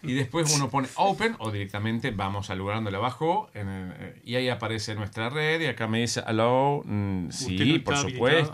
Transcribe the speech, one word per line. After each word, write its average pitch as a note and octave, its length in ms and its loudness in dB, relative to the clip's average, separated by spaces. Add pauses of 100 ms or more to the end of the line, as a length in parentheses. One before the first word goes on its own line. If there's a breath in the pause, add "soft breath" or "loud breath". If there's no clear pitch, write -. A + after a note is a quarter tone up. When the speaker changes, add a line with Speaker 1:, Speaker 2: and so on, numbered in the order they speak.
Speaker 1:
Y C3 120 -2
después D3 400 0
uno C#3 160 2
pone C3 240 0
open G3 440 0
o A2 120 -4
directamente G#2 600 -2
vamos G2 360 -2
al F#2+ 80 -4
lugar G2 200 -2
donde G#2+ 160 -2
la F#2+ 60 -4
bajó D#3 540 0
en G2+ 160 -8
el, F#2 260 -8
eh, - 300 -14
y A#2+ 120 -2
ahí B2+ 120 2
aparece A2 460 -2
nuestra G#2+ 340 -4
red D#3 320 0
y D#3+ 60 0
acá A#2 200 -2
me A2 140 0
dice A#2 260 0
hello, B2+ 560 4
mm, G2 440 -2
Speaker 2:
Usted B2 200 -6
Speaker 1:
sí, A#2 280 4
Speaker 2:
no - 100 2
Speaker 1:
por - 80 0
Speaker 2:
está C#3+ 160 2
Speaker 1:
supuesto. C#3+ 460 4